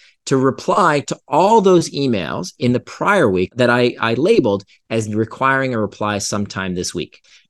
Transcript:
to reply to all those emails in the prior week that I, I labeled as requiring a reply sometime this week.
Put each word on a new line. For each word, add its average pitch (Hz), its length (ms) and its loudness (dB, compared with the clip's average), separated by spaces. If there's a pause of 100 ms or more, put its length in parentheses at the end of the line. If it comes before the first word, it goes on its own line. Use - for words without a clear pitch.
(260)
to 143 100 0
reply 147 720 0
to - 180 -8
all 196 360 4
those 180 300 4
emails 120 680 -4
in 123 140 2
the 120 80 0
prior 170 480 0
week 92 260 0
that 120 140 2
I, 123 320 2
I 113 140 0
labeled 131 500 2 (240)
as 110 240 -4
requiring 131 600 -2
a 117 60 -2
reply 104 380 -4
sometime 98 580 -6
this 90 180 -6
week. - 280 -10 (280)